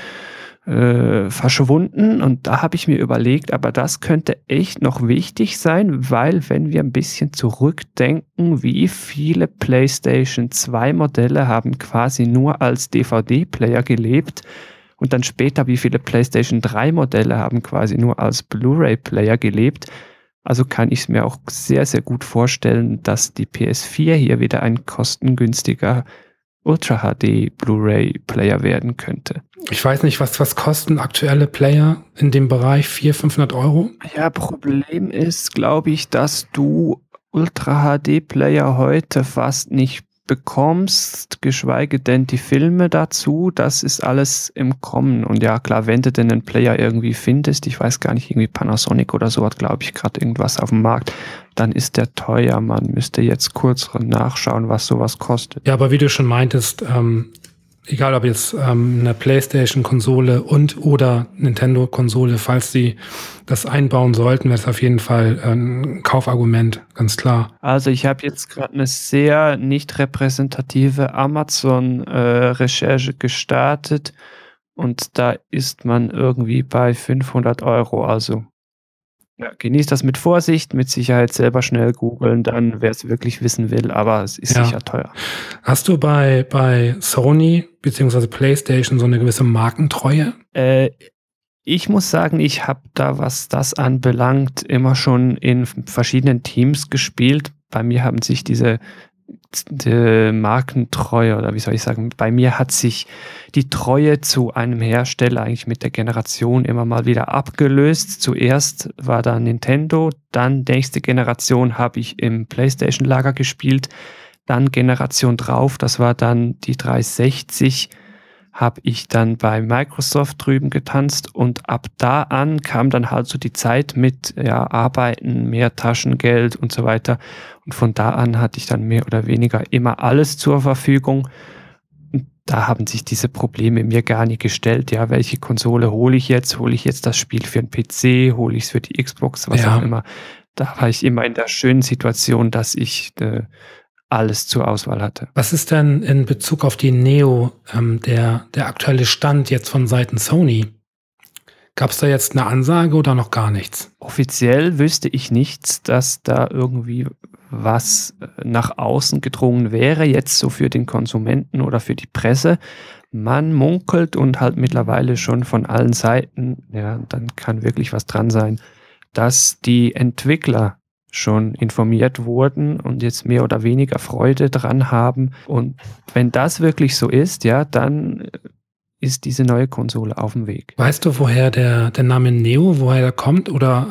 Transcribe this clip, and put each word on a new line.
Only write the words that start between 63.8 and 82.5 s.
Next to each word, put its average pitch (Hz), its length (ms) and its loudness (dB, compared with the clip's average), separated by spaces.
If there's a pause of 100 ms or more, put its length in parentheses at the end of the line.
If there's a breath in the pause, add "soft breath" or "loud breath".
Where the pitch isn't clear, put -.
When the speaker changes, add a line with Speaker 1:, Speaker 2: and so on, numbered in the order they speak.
Speaker 2:
sollten, 120 320 2
wäre 123 140 2
es - 80 -6
auf 120 140 -2
jeden 123 180 2
Fall 113 440 2
ein 123 600 -2
Kaufargument, 117 880 0
ganz 110 240 -2
klar. 117 420 0
Speaker 1:
Also 135 300 0
ich 131 160 0
hab 139 180 -2
jetzt 143 260 -8
grad 135 240 -10
eine 135 140 -2
sehr 147 720 2
nicht 139 420 -4
repräsentative 135 1160 0
Amazon, 131 920 0
äh, - 140 -2
Recherche 127 920 2
gestartet 143 1000 -2 (600 loud breath)
und - 440 -6
da 123 180 2 (140)
ist - 340 -6
man 120 280 0
irgendwie 127 520 0
bei 123 300 0
fünfhundert 123 680 -2
Euro, 117 440 0
also 113 400 -2 (920)
ja, 117 200 -12
genießt 143 340 2
das 131 120 0
mit 131 140 0
Vorsicht, 165 580 2
mit 131 120 0
Sicherheit 123 460 2
selber 123 300 2
schnell 120 300 2
googeln, 117 500 0
dann 117 360 0